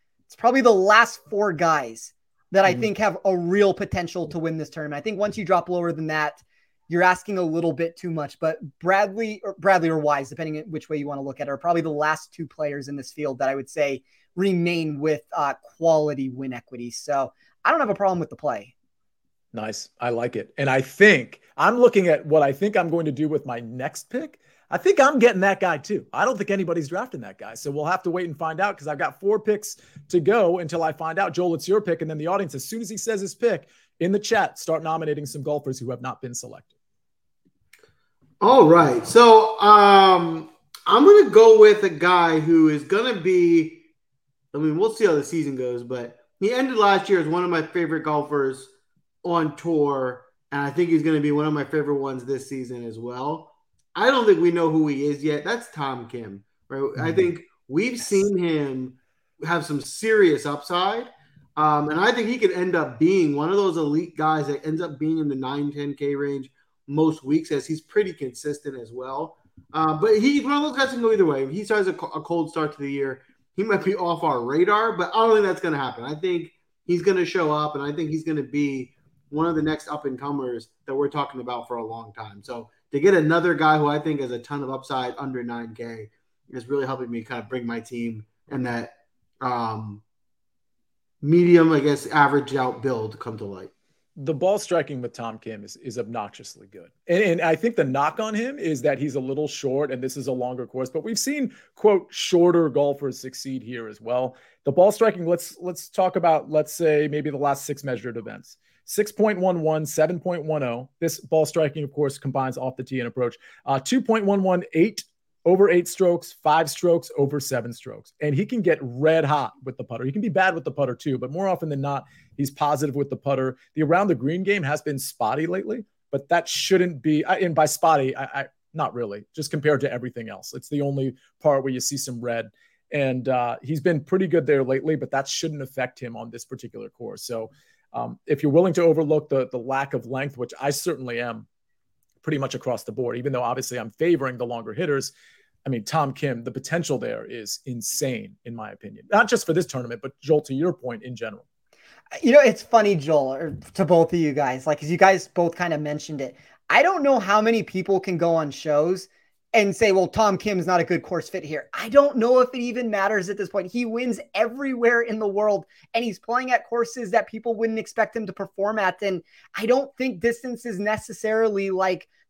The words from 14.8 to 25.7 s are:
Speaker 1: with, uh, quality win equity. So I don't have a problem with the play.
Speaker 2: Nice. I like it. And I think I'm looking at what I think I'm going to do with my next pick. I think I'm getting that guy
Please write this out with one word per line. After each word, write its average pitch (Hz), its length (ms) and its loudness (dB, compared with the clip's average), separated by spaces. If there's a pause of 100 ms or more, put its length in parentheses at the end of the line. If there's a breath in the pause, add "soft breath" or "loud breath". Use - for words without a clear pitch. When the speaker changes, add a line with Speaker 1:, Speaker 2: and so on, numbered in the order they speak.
Speaker 1:
with, 151 220 0 (100)
uh, 143 220 -2 (240)
quality 151 500 2
win 131 240 -10
equity. 120 400 -14
So 139 400 -4 (320)
I 247 80 2
don't 320 80 2
have 254 100 0
a 196 60 -4
problem 190 240 0
with 156 100 -6
the - 60 -16
play. 113 400 -8 (800)
Speaker 2:
Nice. 110 340 -10 (120)
I 120 80 -2
like 120 260 -4
it. 104 220 -8
And 139 100 -2
I 135 140 2
think 170 580 4 (160)
I'm 202 220 2
looking 226 300 6
at 156 180 2
what 156 160 4
I 139 100 4
think 202 240 -2
I'm 175 140 0
going 165 160 -2
to 151 60 -2
do 147 180 -4
with 151 160 -4
my 120 140 -8
next 127 500 -10
pick. 294 300 -10 (320)
I 180 80 -2
think 381 200 4
I'm 277 200 6
getting 208 220 6
that 190 180 4
guy 175 180 0